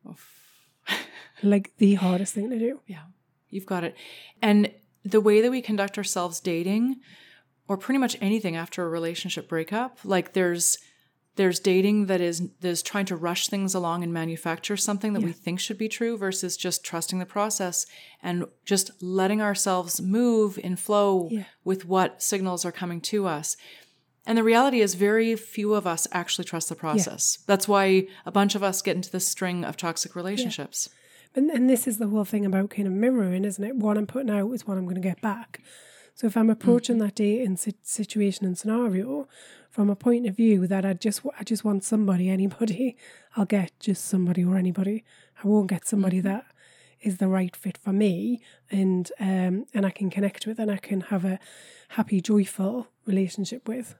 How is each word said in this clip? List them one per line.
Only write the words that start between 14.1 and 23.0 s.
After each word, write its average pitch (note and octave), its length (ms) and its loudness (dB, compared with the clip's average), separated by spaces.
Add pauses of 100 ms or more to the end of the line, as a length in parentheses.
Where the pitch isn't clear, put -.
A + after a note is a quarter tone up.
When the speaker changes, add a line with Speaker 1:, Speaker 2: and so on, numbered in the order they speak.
Speaker 1:
manufacture E3 640 -4
something G3+ 380 -2
that A3 80 0
we F3 60 0
Speaker 2:
Yeah. E3 40 -4 (120)
Speaker 1:
think F3 160 -4
should G3+ 180 -6
be G#3+ 100 -2
true A#3 300 -4
versus F#3 400 -4
just - 260 -4
trusting E3+ 360 -6
the F#3 40 -6
process G3+ 640 -4 (360)
and F3 220 -4 (220)
just G3 240 0 (100)
letting F#3+ 400 0
ourselves F#3+ 580 -2
move G#3+ 640 2
in F3+ 140 -4
flow G3 540 2
Speaker 2:
Yeah. G#3+ 140 -4 (200)
Speaker 1:
with F#3+ 220 -2
what F#3 360 2
signals F#3 440 -2
are F3 60 -4
coming E3+ 280 -6 (120)